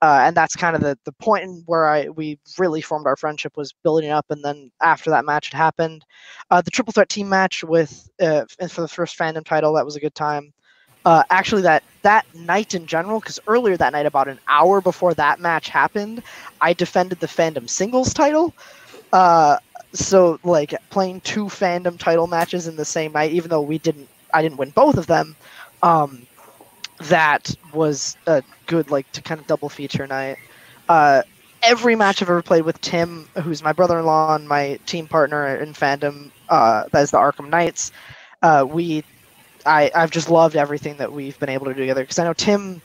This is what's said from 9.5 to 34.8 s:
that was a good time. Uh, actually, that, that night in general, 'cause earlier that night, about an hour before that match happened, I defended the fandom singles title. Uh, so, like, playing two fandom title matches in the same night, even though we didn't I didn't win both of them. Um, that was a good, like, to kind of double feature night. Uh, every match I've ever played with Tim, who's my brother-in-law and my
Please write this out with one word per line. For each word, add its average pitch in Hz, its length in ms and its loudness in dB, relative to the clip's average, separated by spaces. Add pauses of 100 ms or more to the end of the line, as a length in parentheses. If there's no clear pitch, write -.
that 143 100 0
was 147 120 -10
a 147 40 -14
good 147 140 -6
time. 147 400 -6 (520)
Uh, 160 240 8
actually, 190 320 0
that, 160 200 4 (200)
that 208 320 4
night 175 400 -4
in 170 100 -8
general, 180 360 -4
'cause - 260 -14
earlier 220 300 2
that 139 160 0
night, 147 140 -2
about 139 220 0
an 131 200 -12
hour 165 340 4
before 180 320 0
that 151 260 0
match 170 280 -2
happened, 208 520 -2 (400)
I 165 140 2
defended 180 460 -2
the 160 80 -6
fandom 151 420 -4
singles 247 420 -2
title. 311 400 0 (600)
Uh, 165 420 6 (380)
so, 185 480 2
like, 160 320 0 (160)
playing 185 300 -4
two - 260 -6
fandom 180 500 -4
title 170 300 2
matches 170 400 -4
in 165 100 -10
the 151 80 -8
same 156 280 -6
night, 151 180 0
even 170 180 -2
though 160 140 0
we 151 160 -4
didn't 147 300 -6 (280)
I 160 60 2
didn't 156 160 -4
win 139 120 -6
both - 280 4
of 165 80 -6
them. 156 280 0 (480)
Um, 147 440 0 (800)
that 151 500 0 (200)
was 151 420 -4 (100)
a 151 160 2 (240)
good, 160 240 -2
like, 139 220 -4
to - 100 -14
kind 160 180 -8
of 135 60 -20
double 147 220 -4
feature 139 380 -10
night. 135 300 -8 (520)
Uh, 147 340 6 (400)
every 233 340 2
match 202 260 2
I've 175 80 -2
ever 175 120 0
played 165 220 2
with 160 160 -6
Tim, 170 460 -6 (160)
who's 151 200 -6
my 151 100 0
brother-in-law 160 640 2
and 151 120 -8
my 143 380 -2